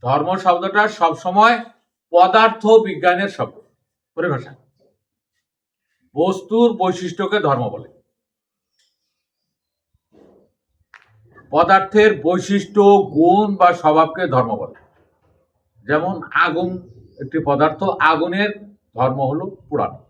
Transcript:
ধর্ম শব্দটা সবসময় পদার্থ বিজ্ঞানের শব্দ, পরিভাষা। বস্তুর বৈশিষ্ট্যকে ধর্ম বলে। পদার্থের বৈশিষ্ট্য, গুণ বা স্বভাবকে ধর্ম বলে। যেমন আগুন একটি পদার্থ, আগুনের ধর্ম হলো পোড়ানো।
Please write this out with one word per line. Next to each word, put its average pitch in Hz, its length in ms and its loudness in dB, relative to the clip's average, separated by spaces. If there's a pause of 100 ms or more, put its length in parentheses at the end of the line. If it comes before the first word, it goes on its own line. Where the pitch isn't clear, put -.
(100)
ধর্ম 156 260 -2
শব্দটা 185 520 0
সবসময় 202 760 0 (460)
পদার্থ 208 560 2
বিজ্ঞানের 190 640 2
শব্দ, - 280 -10 (580)
পরিভাষা। 165 400 -6 (1600)
বস্তুর 196 640 0
বৈশিষ্ট্যকে 185 640 -4
ধর্ম 139 280 -2
বলে। - 200 -14 (3500)
পদার্থের 190 720 2
বৈশিষ্ট্য, 196 600 -2 (320)
গুণ 196 420 2
বা 175 160 4
স্বভাবকে 160 540 0
ধর্ম 117 300 -2
বলে। - 220 -12 (1080)
যেমন 160 360 -2 (100)
আগুন 175 380 -2 (520)
একটি 135 240 -6
পদার্থ, 151 360 0
আগুনের 175 680 0 (440)
ধর্ম 131 240 -2 (120)
হলো 165 160 -6 (220)
পোড়ানো। 135 300 -6 (120)